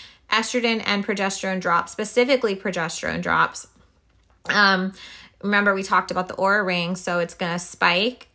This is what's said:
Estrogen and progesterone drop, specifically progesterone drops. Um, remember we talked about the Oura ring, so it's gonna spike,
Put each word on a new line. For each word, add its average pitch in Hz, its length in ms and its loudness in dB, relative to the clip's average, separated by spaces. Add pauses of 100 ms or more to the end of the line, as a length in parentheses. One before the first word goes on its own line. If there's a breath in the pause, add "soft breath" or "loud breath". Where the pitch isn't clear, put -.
(300 loud breath)
Estrogen 226 560 0
and 202 180 0
progesterone 196 560 -2
drop, 170 280 0
specifically 247 680 0
progesterone 175 680 -4
drops. 165 460 0 (840)
Um, 190 440 4 (500 loud breath)
remember 202 320 2
we 190 80 -2
talked 190 300 0
about 180 160 -2
the - 60 -10
Oura 196 300 2
ring, 180 300 -2
so 180 240 -4
it's 170 160 -2
gonna 175 240 -4
spike, 185 760 0